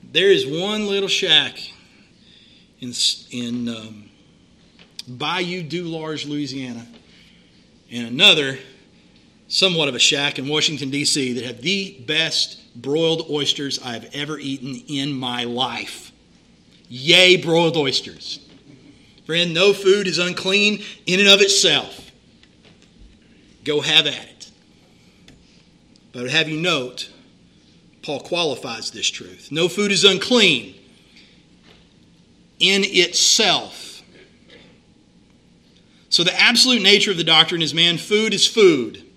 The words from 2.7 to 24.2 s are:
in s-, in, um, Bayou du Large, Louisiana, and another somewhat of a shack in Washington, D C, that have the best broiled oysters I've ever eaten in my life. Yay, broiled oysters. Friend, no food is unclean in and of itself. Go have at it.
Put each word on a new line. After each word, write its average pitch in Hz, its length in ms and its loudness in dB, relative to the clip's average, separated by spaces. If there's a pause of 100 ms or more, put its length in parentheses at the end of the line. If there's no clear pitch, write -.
in 127 80 -12
s-, - 420 -4
in, 120 380 -6
um, 107 400 -14 (960)
Bayou 170 560 -6
du 160 200 -6
Large, 156 420 -8
Louisiana, 131 600 -8 (1040)
and 120 180 -8
another 143 500 2 (920)
somewhat 170 400 0
of 127 80 -4
a 117 40 -6
shack 143 400 0
in 131 80 -8
Washington, 147 420 -2
D 139 160 -4
C, 131 280 -2
that 117 120 -6
have 113 160 -12
the 127 440 -4
best 156 540 -2 (220)
broiled 160 480 -2
oysters 143 500 -4
I've 113 340 -12
ever 147 240 -8
eaten 135 380 -10 (120)
in 143 260 -4
my 123 320 -6
life. 120 680 -6 (800)
Yay, 170 480 4
broiled 165 400 2
oysters. 123 640 -4 (840)
Friend, 170 280 0
no 190 180 4
food 196 360 2
is 160 100 -2
unclean 196 680 0 (220)
in 180 140 0
and 202 100 6
of 202 100 8
itself. 185 720 2 (1500)
Go 147 180 -2
have 156 260 2
at 135 60 -4
it. - 380 -18 (1600)